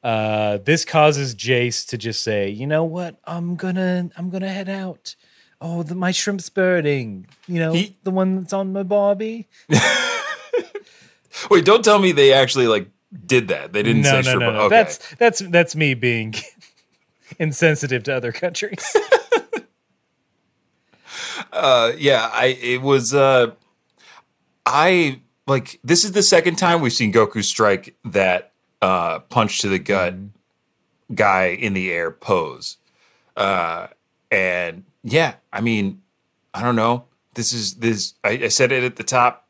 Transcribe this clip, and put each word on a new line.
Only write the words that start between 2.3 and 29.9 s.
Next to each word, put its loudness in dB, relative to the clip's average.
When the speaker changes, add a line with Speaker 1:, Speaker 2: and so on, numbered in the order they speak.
Speaker 1:
"You -8
know 0
what? -8
I'm -8
gonna, -4
I'm -8
gonna -8
head -10
out. -12
Oh, -6
the, -8
my -2
shrimp's -4
burning. 0
You -4
know, 0
Speaker 2:
He -2
Speaker 1:
the -4
one 0
that's -10
on -4
my -4
bobby." -2
Speaker 2:
<laughs> -4
Wait, 6
don't 4
tell 6
me 4
they 6
actually, 4
like, 0
did 2
that. -6
They -2
didn't 2
Speaker 1:
No, 4
Speaker 2:
say 4
Speaker 1:
no, 2
Speaker 2:
shrimp 0
Speaker 1:
no, 0
Speaker 2:
bur-, -2
Speaker 1:
no. -4
Speaker 2:
okay. 4
Speaker 1:
That's, 4
that's, 2
that's 0
me 0
being -2
<laughs> -20
insensitive 0
to -4
other -4
countries. -8
<laughs> -6
Speaker 2:
Uh, 2
yeah, 2
I, 0
it -2
was, 2
uh, 4
I, 2
like, -4
this 2
is -2
the 2
second 4
time 2
we've 0
seen 0
Goku 2
strike 0
that, 0
uh, 0
punch -2
to -4
the -2
gut -2